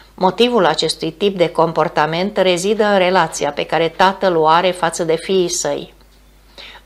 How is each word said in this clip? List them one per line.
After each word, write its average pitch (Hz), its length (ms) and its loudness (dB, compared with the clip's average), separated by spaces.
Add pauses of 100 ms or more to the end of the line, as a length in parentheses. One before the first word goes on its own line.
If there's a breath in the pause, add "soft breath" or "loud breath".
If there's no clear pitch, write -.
(140 soft breath)
Motivul 214 520 2
acestui 160 460 -2
tip 196 260 -4
de 165 120 2
comportament 165 880 -2
rezidă 190 480 0
în 202 120 2
relația 175 540 0
pe 147 140 -6
care 165 220 0
tatăl 190 480 0
o 156 120 2
are 170 240 4
față 175 320 -4
de 160 120 0
fiii 180 340 0
săi. 151 480 -6 (880 loud breath)